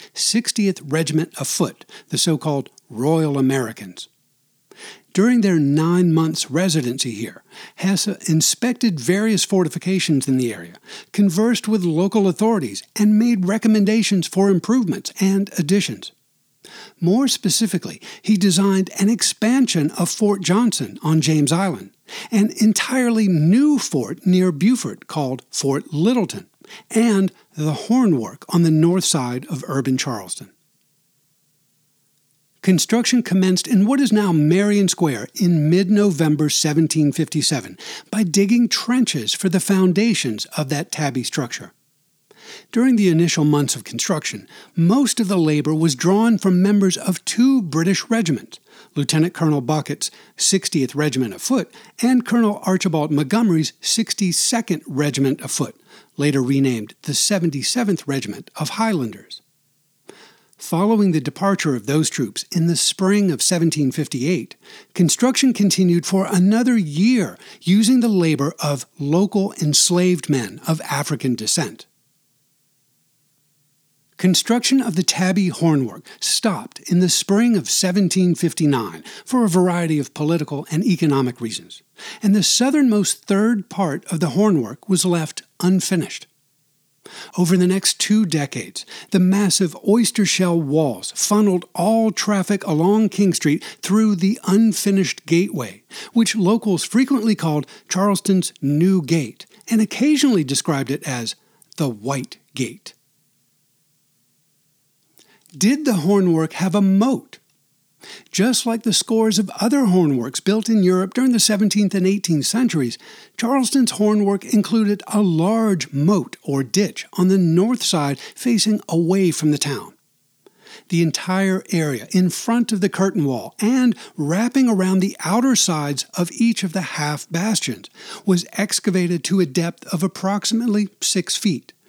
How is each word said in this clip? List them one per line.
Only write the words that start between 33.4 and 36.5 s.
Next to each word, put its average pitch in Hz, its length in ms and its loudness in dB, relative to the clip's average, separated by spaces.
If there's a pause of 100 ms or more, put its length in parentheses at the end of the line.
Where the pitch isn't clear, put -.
in 208 200 4
what 269 120 2
is 262 140 2
now 208 180 2
Marion 190 560 2
Square 131 460 -2
in 170 340 2
mid-November 170 800 2
seventeen 151 640 0